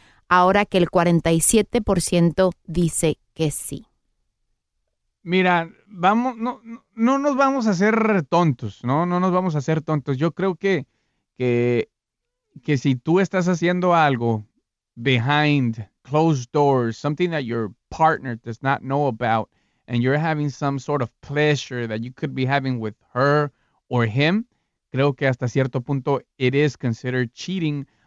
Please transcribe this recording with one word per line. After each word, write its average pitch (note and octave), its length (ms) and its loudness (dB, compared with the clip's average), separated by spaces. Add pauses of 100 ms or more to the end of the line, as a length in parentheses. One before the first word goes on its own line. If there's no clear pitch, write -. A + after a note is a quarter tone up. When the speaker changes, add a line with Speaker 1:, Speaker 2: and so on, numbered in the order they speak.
(300)
Speaker 1:
ahora F#3 360 4
que - 120 -2
el F3 140 2
cuarenta E3+ 400 2
y E3 100 2
siete A3+ 400 2
por F#3+ 200 0
ciento F3 500 2 (160)
dice E3 500 -2 (160)
que D#3 180 -2
sí. - 360 -10 (1400)
Speaker 2:
Mira, F3 460 2 (180)
vamos, A3 500 0
no, A3+ 260 -6
no, A3+ 200 -18 (120)
no A#3+ 240 2
nos C#4+ 160 0
vamos C4+ 320 2
a G#3+ 40 4
hacer G#3+ 520 2
tontos, D3 600 -2
¿no? C#3+ 220 0
No F3+ 140 -2
nos F#3 120 2
vamos F3+ 240 0
a D3+ 40 -2
hacer D#3 220 -2
tontos. D3 360 -4
Yo D#3 140 0
creo F#3 240 -2
que F#3 320 -2 (500)
que, A#2+ 520 0 (760)
que D3+ 140 0
si C3+ 180 0
tú D#3+ 240 0
estás F#3 280 0
haciendo F3+ 460 0
algo A#2 520 2 (560)
behind C3 840 0 (160)
closed D3+ 480 0
doors, C3+ 460 2
something D#3 340 -2
that D3 140 -4
your A2+ 280 -4 (160)
partner D3 460 0
does A2+ 260 -12
not C3+ 220 -2
know C#3 240 -2
about, A2+ 420 -2 (380)
and A#2+ 140 -2
you're C3 160 2
having D3+ 320 -2
some C#3 300 -4
sort C#3+ 220 -4
of A#2+ 80 -4 (120)
pleasure C#3+ 640 -2
that A2+ 160 -6
you B2 80 -10
could C3+ 220 -8
be B2+ 120 -4
having C3+ 340 -2
with A2 160 -8 (180)
her C#3+ 380 2 (380)
or A#2+ 160 0
him, D3 400 0 (480)
creo C3+ 220 0
que C#3 120 -2
hasta B2+ 180 -2
cierto C3 340 -2
punto C#3 420 -2 (160)
it B2+ 180 0
is C#3+ 200 2
considered B2+ 580 -4
cheating D#3 520 -6 (220)